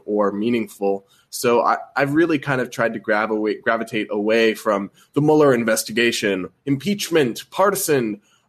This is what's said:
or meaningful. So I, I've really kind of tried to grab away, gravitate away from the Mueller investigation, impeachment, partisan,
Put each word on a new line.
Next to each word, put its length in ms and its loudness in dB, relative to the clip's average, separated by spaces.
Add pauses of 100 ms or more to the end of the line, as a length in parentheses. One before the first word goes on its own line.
or 260 0
meaningful. 760 -4 (240)
So 320 0
I, 140 2 (180)
I've 200 -2
really 240 2
kind 240 -4
of 80 -6
tried 240 -2
to 40 -10
grab 320 -2
away, 300 -2
gravitate 500 -2
away 440 2
from 360 -2 (220)
the 80 0
Mueller 320 6
investigation, 960 0 (160)
impeachment, 840 -2
partisan, 720 0 (260)